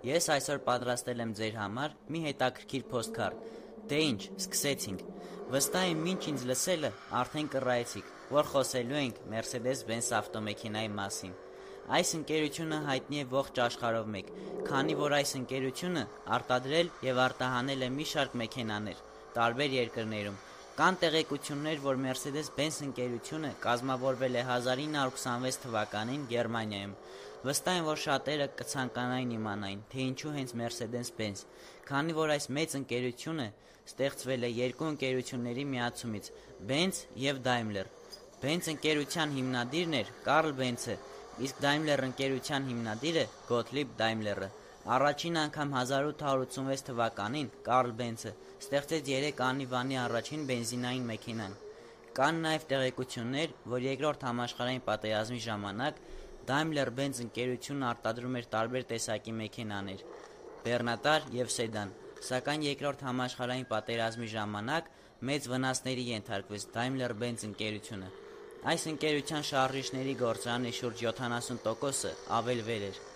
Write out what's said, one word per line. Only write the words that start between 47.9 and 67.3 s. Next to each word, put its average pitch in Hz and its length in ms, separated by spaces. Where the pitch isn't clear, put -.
Բենցը 113 400
ստեղծեց 139 540
երեք 135 340
անի 131 220
վանի 127 300
առաջին 123 500
բենզինային 123 580
մեքենան։ 110 540
Կան 156 320
նաև 156 260
տեղեկություններ, 131 880
որ 123 220
Երկրորդ 135 400
համաշխարհային 123 600
պատերազմի 110 560
ժամանակ 110 600
Daimler-Benz 139 840
ընկերությունն 123 640
արտադրում 120 540
էր 117 100
տարբեր 120 380
տեսակի 113 480
մեքենաներ՝ 107 640
բեռնատար 120 720
և 120 240
սեդան, 107 400
սակայն 143 480
Երկրորդ 139 400
համաշխարհային 127 640
պատերազմի 113 600
ժամանակ 107 600
մեծ 139 260
վնասների 127 600
ենթարկվեց 104 640
Daimler-Benz 120 760